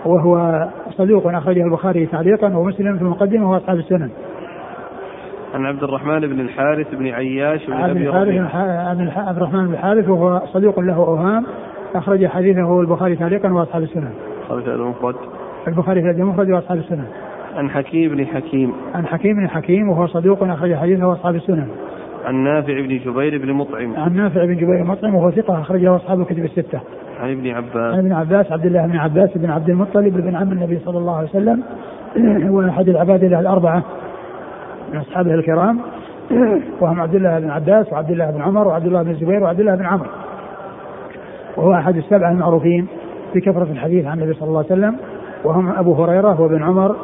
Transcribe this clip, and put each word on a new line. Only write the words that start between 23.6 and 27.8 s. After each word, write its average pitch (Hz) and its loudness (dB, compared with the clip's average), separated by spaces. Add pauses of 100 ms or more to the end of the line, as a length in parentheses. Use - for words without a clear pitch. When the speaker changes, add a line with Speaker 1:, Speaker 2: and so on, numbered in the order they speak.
Speaker 1:
عن 170 0
نافع 180 2
بن 175 2
جبير 175 2
بن - 0
مطعم، 196 -2
وهو 175 4
ثقة 185 0
أخرجه 180 4
أصحاب 180 0
الكتب 170 -2
الستة. 160 -4 (400)
Speaker 2:
عن 123 -4
ابن 131 -4
عباس. 117 -2